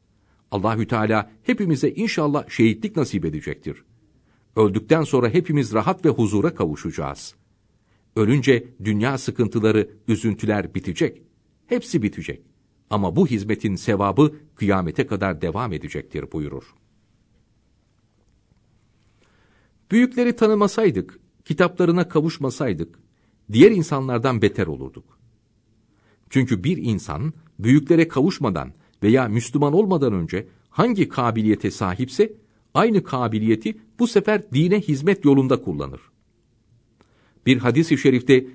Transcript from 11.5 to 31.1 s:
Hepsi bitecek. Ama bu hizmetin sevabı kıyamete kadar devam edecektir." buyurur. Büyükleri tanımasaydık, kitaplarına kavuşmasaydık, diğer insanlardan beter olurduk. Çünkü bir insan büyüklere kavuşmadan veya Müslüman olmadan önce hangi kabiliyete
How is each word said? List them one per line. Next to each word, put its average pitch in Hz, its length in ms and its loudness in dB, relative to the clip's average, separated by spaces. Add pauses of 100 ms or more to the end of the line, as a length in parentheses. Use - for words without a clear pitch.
Hepsi 233 360 -4
bitecek. 85 400 -6 (480)
Ama 98 260 -2
bu 180 100 4
hizmetin 104 480 -4
sevabı 101 600 0 (200)
kıyamete 95 520 -2
kadar 95 340 -4
devam 98 320 -6
edecektir." 76 600 -10
buyurur. 71 420 -10 (3250)
Büyükleri 240 460 2
tanımasaydık, 208 840 0 (240)
kitaplarına 175 640 0
kavuşmasaydık, 135 920 -4 (540)
diğer 147 180 8
insanlardan 135 720 0
beter 101 240 0
olurduk. 65 520 -12 (1120)
Çünkü 120 340 0
bir 165 120 -2
insan 101 560 -4 (260)
büyüklere 151 500 4
kavuşmadan 110 640 -2 (300)
veya 120 260 4
Müslüman 143 440 0
olmadan 170 400 2
önce 90 360 -4 (220)
hangi 208 380 0
kabiliyete 110 640 0